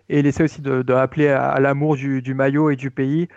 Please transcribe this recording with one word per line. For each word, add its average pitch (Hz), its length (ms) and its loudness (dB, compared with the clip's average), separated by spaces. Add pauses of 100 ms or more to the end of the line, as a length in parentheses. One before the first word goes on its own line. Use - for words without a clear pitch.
et 147 100 0
il 143 80 2
essaie 143 160 2
aussi 160 180 -2
de, 135 220 -2
de 127 100 0
rappeler 131 360 2
à, 131 200 2
à 139 120 0
l'amour 139 360 0
du, 135 240 -4
du 131 140 -6
maillot 139 340 2
et 143 80 0
du 131 140 -8
pays. 143 460 -2